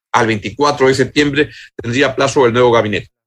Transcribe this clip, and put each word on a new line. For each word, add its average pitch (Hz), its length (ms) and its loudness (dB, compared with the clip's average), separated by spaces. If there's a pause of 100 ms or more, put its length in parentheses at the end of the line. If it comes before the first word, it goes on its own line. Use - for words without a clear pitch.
(160)
al 117 120 2
veinticuatro 131 600 -2
de 135 60 2
septiembre 143 560 -2 (260)
tendría 131 400 -2
plazo 135 300 0
el 117 80 2
nuevo 123 180 4
gabinete. 107 380 -2 (180)